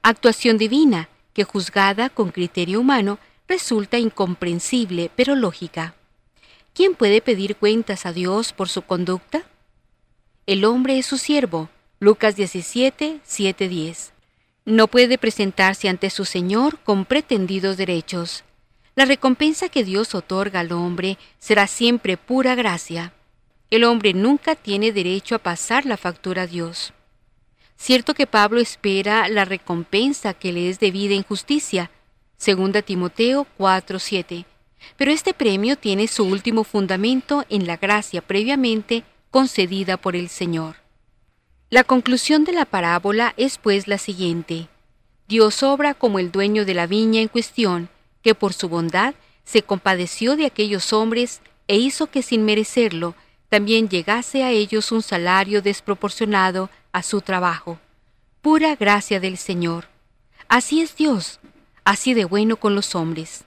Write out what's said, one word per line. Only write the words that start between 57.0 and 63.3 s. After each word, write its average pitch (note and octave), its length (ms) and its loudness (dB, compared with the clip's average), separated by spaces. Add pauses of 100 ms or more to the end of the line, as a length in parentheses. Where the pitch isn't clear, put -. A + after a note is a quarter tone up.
su G#3 160 -2
trabajo. F3 600 -4 (600)
Pura D#4 360 2
gracia G3+ 420 0
del F#3 160 -4
Señor. E3+ 540 -4 (580)
Así B3 320 2
es E4 160 -4
Dios, C4+ 460 0 (420)
así G3+ 300 2
de A3+ 100 2
bueno G#3+ 320 2
con G3+ 200 0
los G3+ 200 -4
hombres. D#3+ 520 -6